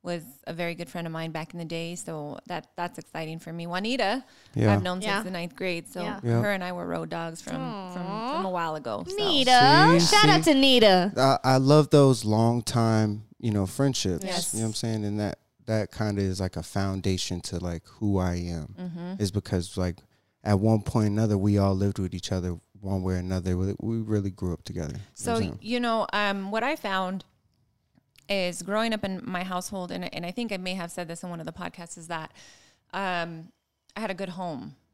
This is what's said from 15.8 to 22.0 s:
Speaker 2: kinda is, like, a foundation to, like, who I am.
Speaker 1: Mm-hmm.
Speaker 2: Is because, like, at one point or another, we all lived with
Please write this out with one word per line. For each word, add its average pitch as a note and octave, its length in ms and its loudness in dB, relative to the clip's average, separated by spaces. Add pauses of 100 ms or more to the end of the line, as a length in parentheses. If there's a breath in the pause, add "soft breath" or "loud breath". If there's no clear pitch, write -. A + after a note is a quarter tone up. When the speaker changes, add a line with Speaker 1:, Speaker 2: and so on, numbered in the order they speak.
Speaker 2:
kinda G#2 300 -2
is, F#2+ 180 -2
like, F#2 160 -4
a - 60 -6
foundation F#2+ 800 -2
to, - 160 -8
like, E2+ 300 -6
who G2+ 320 -2
I F2+ 160 0
am. F2 440 -6
Speaker 1:
Mm-hmm. F3+ 400 -10
Speaker 2:
Is G2 120 -2
because, F#2+ 440 -4
like, F2+ 220 -2 (460)
at G2+ 160 2
one A2 240 2
point A2 220 0
or - 20 2
another, G#2 280 2
we G2+ 220 4
all G2 160 4
lived F#2+ 240 0
with F#2 160 -4